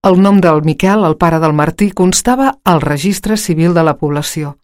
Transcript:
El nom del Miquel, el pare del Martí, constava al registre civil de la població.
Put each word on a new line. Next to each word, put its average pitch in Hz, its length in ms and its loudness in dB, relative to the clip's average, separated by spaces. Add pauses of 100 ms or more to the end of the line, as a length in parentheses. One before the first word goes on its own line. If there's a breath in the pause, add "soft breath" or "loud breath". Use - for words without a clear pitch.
El 185 160 2
nom 202 220 4
del 156 240 2
Miquel, 190 400 0
el 156 100 0
pare 160 240 0
del 160 140 0
Martí, 156 380 0
constava 254 760 0
al 165 160 2
registre 180 560 -2
civil 170 380 0
de 165 80 2
la 151 140 0
població. 147 680 -6